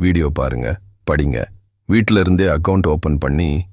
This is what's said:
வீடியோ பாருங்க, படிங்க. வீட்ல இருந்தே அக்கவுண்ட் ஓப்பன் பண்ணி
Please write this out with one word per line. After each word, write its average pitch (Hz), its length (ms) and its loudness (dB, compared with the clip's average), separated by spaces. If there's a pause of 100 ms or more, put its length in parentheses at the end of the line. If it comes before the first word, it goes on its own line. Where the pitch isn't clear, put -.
வீடியோ 85 260 2
பாருங்க, 64 380 -4 (400)
படிங்க. 73 300 0 (520)
வீட்ல 107 300 2
இருந்தே 92 360 2
அக்கவுண்ட் 87 380 0
ஓப்பன் 76 300 -2
பண்ணி 76 260 -2 (240)